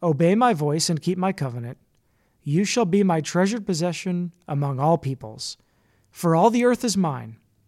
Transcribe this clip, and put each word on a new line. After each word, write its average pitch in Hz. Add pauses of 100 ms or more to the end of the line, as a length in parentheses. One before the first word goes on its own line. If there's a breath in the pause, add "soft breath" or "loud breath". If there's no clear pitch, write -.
obey 170
my 240
voice 151
and 160
keep 180
my 185
covenant, 123 (640)
you 156
shall 233
be 196
my 175
treasured 196
possession 175 (160)
among 143
all 160
peoples. 127 (560)
For 165
all 180
the 233
earth 247
is 202
mine, 127 (300)